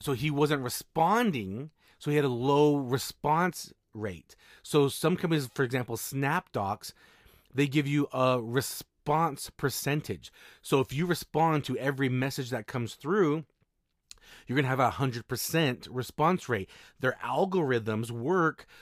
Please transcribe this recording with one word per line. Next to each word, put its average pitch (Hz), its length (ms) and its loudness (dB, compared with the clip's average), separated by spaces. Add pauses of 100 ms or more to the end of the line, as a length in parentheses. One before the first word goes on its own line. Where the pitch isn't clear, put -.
so 147 100 -4
he 135 180 -2
wasn't 147 320 2
responding. 156 1120 0 (280)
So 147 120 -2
he 147 60 4
had 147 80 4
a 135 40 2
low 143 460 4
response 147 960 -2 (220)
rate. 104 420 -10 (260)
So 143 280 4
some 165 260 0
companies, 160 380 0
for 139 100 0
example, 120 320 -2
SnapDocs, 135 960 -4 (640)
they 143 120 2
give 139 200 0
you 143 240 2
a 127 300 2
response 139 1120 -2
percentage. 139 840 -4 (280)
So 139 200 2
if - 100 -2
you 147 140 -2
respond 156 600 0
to 127 120 -4
every 135 320 0
message 127 400 -2
that 117 180 -6
comes 120 280 -6
through, 160 500 0 (1000)
you're 123 120 0
gonna 131 100 4
have 131 120 0
a 123 100 4
hundred 120 400 -2
percent 135 600 -2
response 151 600 -2
rate. 101 200 -2 (300)
Their 131 240 0
algorithms 123 880 0
work 156 540 0 (160)